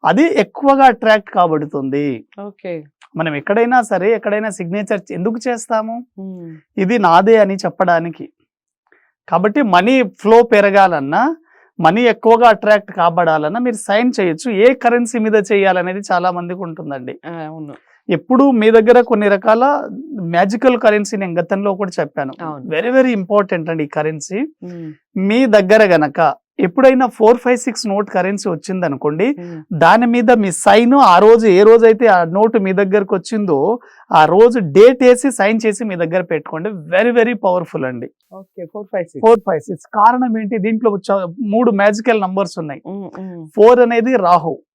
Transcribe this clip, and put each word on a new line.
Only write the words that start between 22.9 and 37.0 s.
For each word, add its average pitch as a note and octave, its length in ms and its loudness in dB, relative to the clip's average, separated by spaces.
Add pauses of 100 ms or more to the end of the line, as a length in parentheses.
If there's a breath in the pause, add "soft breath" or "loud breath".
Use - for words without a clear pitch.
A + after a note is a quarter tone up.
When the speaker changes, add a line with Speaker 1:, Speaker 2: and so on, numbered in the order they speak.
Speaker 1:
important F#3+ 540 -2
అండి E3 140 -4
ఈ C#3+ 40 -8
కరెన్సీ. D#3 520 -6
Speaker 2:
మ్మ్. F3 540 -12 (260)
Speaker 1:
మీ A3 260 0
దగ్గర G#3+ 380 4
గనక D#3 520 0 (240)
ఎప్పుడైనా C4+ 480 2
ఫోర్ A3+ 300 2
ఫైవ్ B3 200 -2
సిక్స్ A#3+ 300 -8
నోట్ G3+ 220 -4
కరెన్సీ G3 400 -4
వచ్చిందనుకోండి, F3 880 -4
Speaker 2:
మ్మ్. E3+ 400 -12
Speaker 1:
దాని G3+ 260 4
మీద A#3+ 260 2
మీ G#3 200 2
సైన్ A3+ 420 2
ఆ G#3 260 6
రోజు A3 280 6
ఏ F#3+ 160 6
రోజైతే A3+ 440 6
ఆ F3+ 160 4
నోటు G#3 340 0
మీ F#3+ 160 -2
దగ్గరకు G3 420 -2
వచ్చిందో F#3+ 640 -2 (320 soft breath)
ఆ D#3+ 140 6
రోజు A3+ 340 4
డేట్ A3 440 4
వేసి B3 280 2
సైన్ G#3+ 340 -2
చేసి G#3+ 180 -2
మీ G3+ 120 -6
దగ్గర E3+ 260 -2
పెట్టుకోండి. E3+ 480 -8
Very, F#3 500 -2